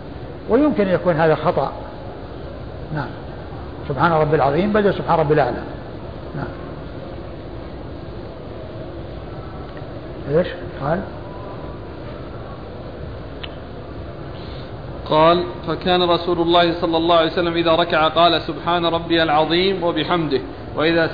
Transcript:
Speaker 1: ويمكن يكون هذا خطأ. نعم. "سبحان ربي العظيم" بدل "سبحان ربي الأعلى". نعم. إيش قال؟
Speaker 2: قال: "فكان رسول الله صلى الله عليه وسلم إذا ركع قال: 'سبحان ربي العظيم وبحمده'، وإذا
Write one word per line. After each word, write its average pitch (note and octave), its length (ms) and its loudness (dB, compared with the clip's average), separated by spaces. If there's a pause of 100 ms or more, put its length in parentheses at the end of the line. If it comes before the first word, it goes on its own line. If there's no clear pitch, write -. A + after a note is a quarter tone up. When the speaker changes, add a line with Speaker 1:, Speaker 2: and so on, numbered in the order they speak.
(480)
Speaker 1:
ويمكن G#3+ 400 4
يكون F3 260 4
هذا D#3 200 6
خطأ. D#3+ 380 2 (1200)
نعم. C#3 120 -2 (840)
"سبحان D3 240 4
ربي D#3 240 4
العظيم" D3 360 4
بدل G3+ 220 4
"سبحان E3 240 2
ربي D#3 160 6
الأعلى". B2 220 4 (800)
نعم. C3+ 100 -4 (4000)
إيش F3+ 80 4 (360)
قال؟ D#3+ 180 0 (4000)
Speaker 2:
قال: E3 340 6 (240)
"فكان F3+ 340 2
رسول E3+ 380 2
الله E3+ 400 6
صلى E3 160 2
الله E3+ 200 6
عليه D#3+ 160 4
وسلم E3+ 220 0
إذا E3 180 4
ركع D#3+ 360 4
قال: E3 340 4
'سبحان E3+ 440 0
ربي E3 360 2
العظيم E3 640 4
وبحمده'، D#3 560 2 (360)
وإذا E3 380 4